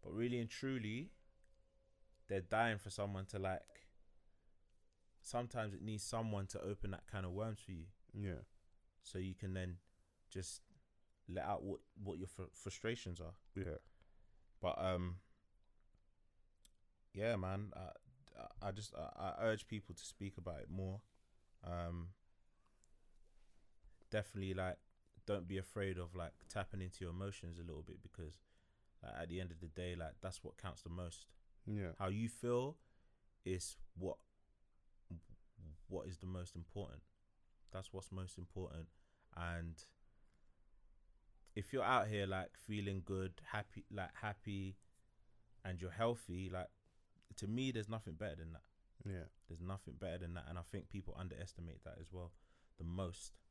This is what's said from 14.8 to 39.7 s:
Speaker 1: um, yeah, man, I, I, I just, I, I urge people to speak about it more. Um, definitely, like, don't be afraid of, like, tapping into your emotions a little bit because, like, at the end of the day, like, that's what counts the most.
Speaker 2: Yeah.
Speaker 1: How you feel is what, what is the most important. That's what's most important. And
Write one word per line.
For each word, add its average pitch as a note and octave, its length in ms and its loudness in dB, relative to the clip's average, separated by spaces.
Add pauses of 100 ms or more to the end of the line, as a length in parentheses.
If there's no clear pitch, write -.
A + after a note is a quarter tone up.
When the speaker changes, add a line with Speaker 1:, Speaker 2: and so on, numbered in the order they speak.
Speaker 1:
um, F2+ 320 4 (2000)
yeah, A2 220 6
man, G2 400 2
I, - 640 -10 (240)
I, G2+ 40 2
I F#2+ 40 0
just, G#2 240 -4
I, E2 420 -2
I A2 80 2
urge A2 200 6
people - 280 -4
to - 100 -10
speak - 340 -6
about E2 220 -4
it - 100 -6
more. F#2+ 300 -2 (640)
Um, F2 440 0 (2000)
definitely, G2 440 0
like, F#2 220 2 (500)
don't G2 200 4
be F#2+ 120 2
afraid F#2+ 400 2
of, F2 160 -2
like, F2+ 180 -2 (160)
tapping G2 320 -2
into F#2 240 -2
your F2 60 0
emotions F2+ 480 -2
a F2 40 -6
little D#2 200 -6
bit - 200 -12
because, D#2 320 -8 (680)
like, A#1 100 -6 (100)
at E2+ 60 -2
the F2 120 0
end F2+ 100 -2
of E2 100 -8
the F2 80 -6
day, F2+ 300 0
like, D#2+ 140 -2 (100)
that's F#2 200 -4
what - 140 -8
counts - 260 -4
the E2 80 -6
most. F2 360 -2 (400)
Speaker 2:
Yeah. G2+ 320 2
Speaker 1:
How F#2+ 100 4
you G#2+ 200 4
feel B2 480 4 (680)
is F#2 320 2 (220)
what, F2+ 180 0 (1700)
what - 180 -2
is F2+ 120 -4
the F#2+ 80 -6
most F#2 300 -2
important. E2+ 460 -6 (680)
That's F#2+ 200 -6
what's F#2+ 200 -6
most F#2 260 -4
important. F2 480 -4 (500)
And E2+ 380 -2 (1800)